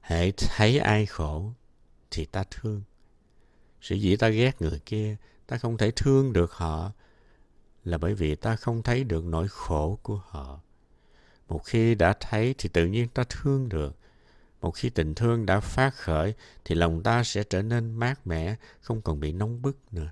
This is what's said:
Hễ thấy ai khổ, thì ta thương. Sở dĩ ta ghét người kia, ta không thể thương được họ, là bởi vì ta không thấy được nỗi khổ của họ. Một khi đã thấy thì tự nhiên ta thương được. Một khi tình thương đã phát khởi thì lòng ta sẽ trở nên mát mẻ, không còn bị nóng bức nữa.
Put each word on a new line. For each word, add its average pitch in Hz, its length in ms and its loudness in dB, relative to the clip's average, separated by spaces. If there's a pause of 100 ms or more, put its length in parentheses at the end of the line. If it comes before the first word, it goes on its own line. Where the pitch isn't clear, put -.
Hễ 87 360 2
thấy 113 420 4
ai 107 280 2
khổ, 82 460 -6 (580)
thì 80 140 -6
ta - 260 -6
thương. 104 320 -6 (960)
Sở - 160 -4
dĩ 95 200 4
ta 110 120 4
ghét 117 340 2
người 76 240 -2
kia, 107 300 -4 (300)
ta 120 120 -6
không 117 180 -4
thể 110 200 2
thương 135 360 4
được 87 200 2
họ, 82 400 -4 (920)
là 87 140 -2
bởi 87 160 0
vì 78 200 0
ta 110 220 -2
không 113 260 -4
thấy 120 220 0
được 82 200 -2
nỗi 82 240 -2
khổ 82 540 -2
của 107 140 -6
họ. 71 440 -12 (880)
Một - 160 -6
khi 117 300 4
đã 95 260 6
thấy 117 380 0
thì - 100 -4
tự 85 180 4
nhiên 117 220 0
ta 123 220 -2
thương 135 380 0
được. 76 280 -4 (640)
Một 87 100 -2
khi 120 200 -4
tình 78 240 -2
thương 117 320 2
đã 95 140 4
phát 131 340 0
khởi 85 400 0 (300)
thì 85 100 -2
lòng 82 280 2
ta 117 220 2
sẽ 104 200 -4
trở 95 180 0
nên 113 320 -2
mát 117 320 -4
mẻ, 85 300 -2 (240)
không 110 220 -4
còn 76 180 -2
bị 76 120 -2
nóng 110 300 -4
bức 139 160 -4 (160)
nữa. 78 180 -6